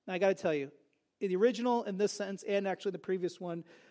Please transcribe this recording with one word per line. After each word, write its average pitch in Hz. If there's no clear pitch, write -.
Now, 185
I 180
gotta 196
tell 175
you, 143
in 208
the 185
original, 233
in 202
this 202
sentence, 196
and 202
actually 185
the 156
previous 180
one, 170